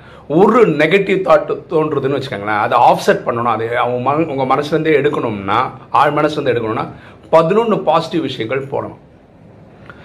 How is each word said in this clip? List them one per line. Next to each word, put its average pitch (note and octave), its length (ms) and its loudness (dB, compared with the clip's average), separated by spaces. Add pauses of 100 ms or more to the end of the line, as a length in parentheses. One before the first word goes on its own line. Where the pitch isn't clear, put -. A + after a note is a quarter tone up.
(280)
ஒரு G#3+ 400 4
நெகட்டிவ் D#3+ 540 2
தாட் D3+ 480 2
தோன்றுதுன்னு C#3+ 520 -2
வச்சுக்கோங்களேன், G#2 380 -4
அதை A#2+ 200 2
ஆஃப்செட் E3+ 400 2
பண்ணணும். A#2+ 240 -4
அது A#2 360 -2
அவங்க B2 200 -2
மன-, C#3+ 260 0
உங்க C3+ 300 -2
மனசுலேருந்தே D3+ 380 0
எடுக்கணும்னா, B2+ 800 0 (180)
ஆழ் D3 280 2
மனசுலேருந்து D3 360 0
எடுக்கணும்னா, A#2 340 -4 (440)
பதினொன்னு F#3+ 520 2
பாசிட்டிவ் D#3+ 380 0
விஷயங்கள் C3 440 -6
போடணும். A2+ 320 -8 (1080)